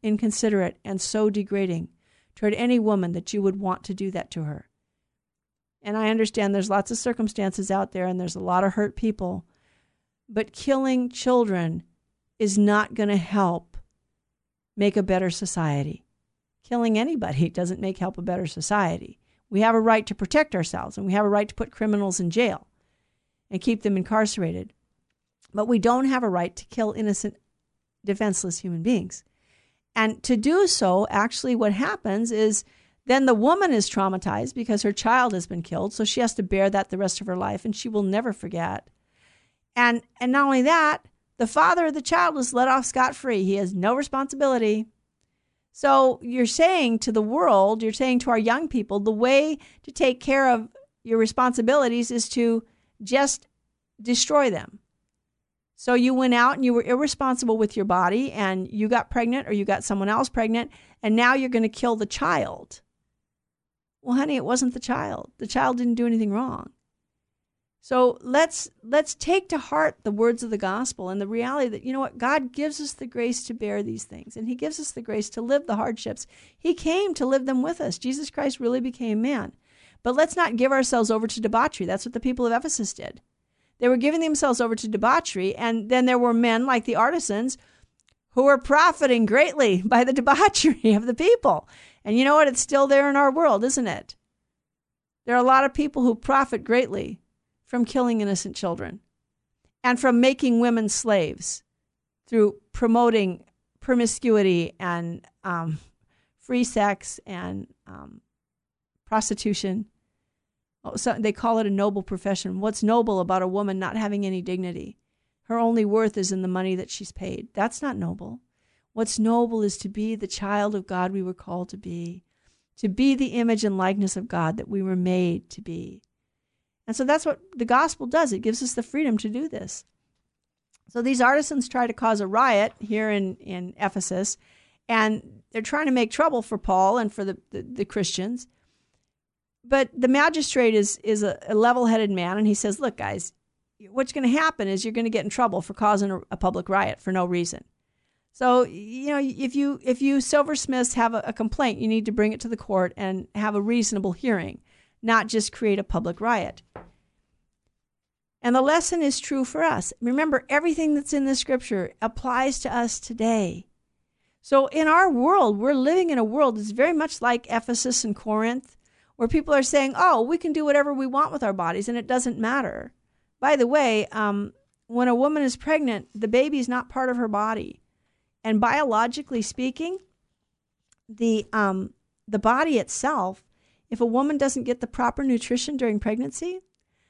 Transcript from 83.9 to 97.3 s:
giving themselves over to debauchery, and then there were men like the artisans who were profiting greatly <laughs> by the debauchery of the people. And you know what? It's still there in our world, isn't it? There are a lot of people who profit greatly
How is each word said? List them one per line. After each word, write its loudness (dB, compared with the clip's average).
giving 2
themselves 2
over 0
to -8
debauchery, 0
and -4
then 4
there 4
were 2
men 2
like 0
the -2
artisans 0
who 4
were 6
profiting 4
greatly 4
<laughs> -6
by 6
the 2
debauchery 4
of 2
the 0
people. 2
And 0
you 4
know 6
what? 8
It's -2
still 4
there 4
in 2
our 4
world, 2
isn't 0
it? -8
There 2
are 6
a 4
lot 6
of 0
people -2
who 4
profit 0
greatly -2